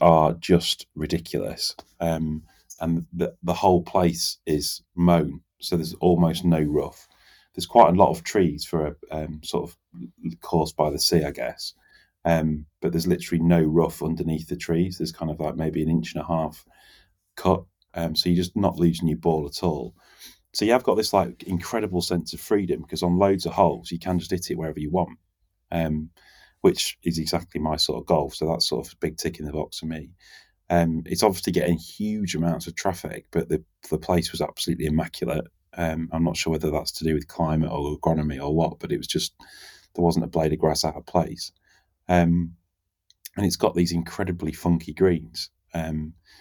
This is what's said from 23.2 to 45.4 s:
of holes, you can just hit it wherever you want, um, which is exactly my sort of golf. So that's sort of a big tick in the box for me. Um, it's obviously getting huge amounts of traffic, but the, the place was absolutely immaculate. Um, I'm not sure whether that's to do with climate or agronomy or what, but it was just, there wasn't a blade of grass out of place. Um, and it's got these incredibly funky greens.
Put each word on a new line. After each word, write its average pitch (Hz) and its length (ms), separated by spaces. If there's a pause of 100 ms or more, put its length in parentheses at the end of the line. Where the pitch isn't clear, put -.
of 85 60
holes, - 400
you 85 60
can 90 200
just 85 120
hit 87 200
it 82 80
wherever 78 220
you 76 100
want, 85 280 (520)
um, 80 400 (520)
which - 420
is 82 140
exactly 82 420
my 78 160
sort - 240
of - 60
golf. 73 280
So 78 140
that's - 180
sort - 200
of - 80
a - 20
big 82 200
tick - 220
in 78 60
the 73 80
box - 260
for 80 80
me. 80 240 (600)
Um, 82 340
it's 87 180
obviously 98 300
getting 87 240
huge 104 580
amounts 80 320
of 85 80
traffic, - 560
but 82 180
the, 80 140 (280)
the 82 80
place 87 340
was 87 80
absolutely 78 460
immaculate. 78 600 (300)
Um, 82 340
I'm 82 140
not 82 140
sure - 140
whether 78 180
that's 76 220
to - 120
do 78 100
with 73 140
climate 78 420
or 73 260
agronomy 76 460
or 73 120
what, 82 260
but - 100
it - 60
was - 100
just, - 280 (600)
there 87 100
wasn't 85 200
a - 40
blade 80 240
of 78 60
grass 78 260
out 78 120
of - 100
place. - 460 (560)
Um, 85 460 (800)
and 101 100
it's 87 100
got 87 180
these 87 180
incredibly 87 600
funky 85 400
greens. 87 580 (240)